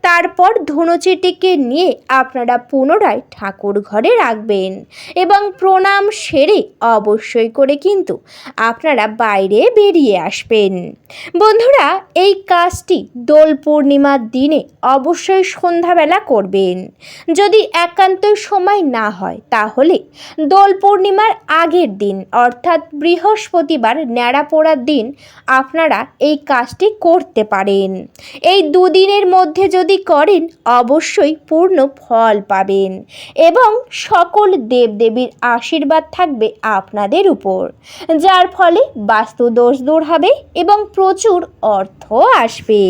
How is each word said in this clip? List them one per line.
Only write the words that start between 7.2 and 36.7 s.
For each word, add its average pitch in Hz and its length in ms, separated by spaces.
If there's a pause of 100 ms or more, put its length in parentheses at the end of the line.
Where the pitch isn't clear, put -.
করে 277 260
কিন্তু 370 380 (460)
আপনারা 233 440 (120)
বাইরে 208 420 (160)
বেরিয়ে 330 440
আসবেন। 196 540 (640)
বন্ধুরা, 440 500 (280)
এই 381 180 (140)
কাজটি 349 520 (280)
দোল 302 220 (120)
পূর্ণিমার 285 600 (100)
দিনে 277 300 (340)
অবশ্যই 349 560
সন্ধ্যাবেলা 339 680 (120)
করবেন। 190 460 (560)
যদি 415 280 (120)
একান্তই 381 600
সময় 403 540
না 226 200
হয়, 185 300 (100)
তাহলে 240 460 (520)
দোল 392 320
পূর্ণিমার 403 520 (160)
আগের 320 500
দিন 196 200 (140)
অর্থাৎ 247 500 (140)
বৃহস্পতিবার 330 1000 (120)
ন্যাড়া 240 360
পোড়ার 311 420
দিন 269 200 (420)
আপনারা 262 520 (200)
এই 294 160 (100)
কাজটি 262 420 (120)
করতে 339 440
পারেন। 196 480 (500)
এই 381 180 (100)
দুদিনের 381 580
মধ্যে 370 400
যদি 370 360
করেন, 320 400 (220)
অবশ্যই 285 680 (140)
পূর্ণ 349 300 (180)
ফল 226 460
পাবেন 196 500 (540)
এবং 427 240 (320)
সকল 370 480 (180)
দেবদেবীর 233 600 (180)
আশীর্বাদ 302 640
থাকবে 269 360 (240)